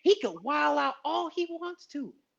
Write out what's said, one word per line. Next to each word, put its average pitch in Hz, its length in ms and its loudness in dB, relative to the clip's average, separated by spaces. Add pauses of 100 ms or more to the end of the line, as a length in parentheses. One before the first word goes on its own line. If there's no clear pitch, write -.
he 403 180 8
can 190 240 -4
wild 294 360 2
out 277 160 0 (100)
all 330 240 -2
he 349 200 -4
wants 339 380 -10
to, 277 260 -10 (260)